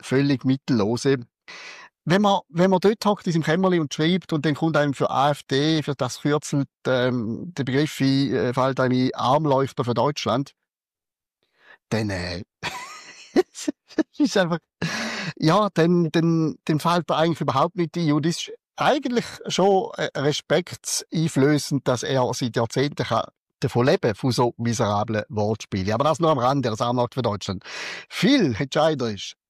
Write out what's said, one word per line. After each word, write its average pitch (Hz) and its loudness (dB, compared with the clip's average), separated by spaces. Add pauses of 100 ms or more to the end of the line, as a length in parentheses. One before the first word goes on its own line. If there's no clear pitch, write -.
völlig 139 0
Mittellose. 131 0 (840)
Wenn 190 4
man, 202 2
wenn 175 2
man 185 4
dort 208 2
hockt 208 0
in 170 0
seinem 156 2
Kämmerli 180 2
und 151 -2
schreibt 170 0
und 147 0
dann 147 2
kommt 160 0
einem 147 2
für - 0
A 135 2
F - -4
D, 151 0
für 143 -4
das - -6
Kürzel, 147 0 (240)
ähm, 123 -2
der 139 -4
Begriff 135 -2
ein, 135 2
äh, 123 0
fällt 131 0
einem 127 2
ein, 127 0
Armleuchter 135 0
für 120 0
Deutschland, 123 -2 (1400)
dann, 110 -2
äh, 90 -6 (200)
<laughs> - -6
ist 285 2
einfach, 175 0 (800)
ja, 196 2
dann, 170 4
dann, 165 2
dann 156 0
fällt 175 0
da 175 0
eigentlich 165 0
überhaupt 143 0
nicht 170 -2
ein. 165 2
Und 151 2
es - -4
ist - -14 (240)
eigentlich 240 0 (220)
schon, 190 2
äh, 165 -4 (100)
respektseinflößend, 147 -2
dass 123 0
er 127 0
seit 123 -4
Jahrzehnten 131 -2
kann 113 -2 (340)
davon 120 0
leben, 143 2
von 131 -2
so 120 0
miserablen 107 -2
Wortspielen. 104 -2
Aber 127 0
das 151 0
nur 160 2
am 143 2
Rande, 123 0
das 110 -4
Armleuchter 120 -2
für 131 -4
Deutschland. 101 -4 (440)
Viel 190 2
entscheidender 143 0
ist, - -12 (140)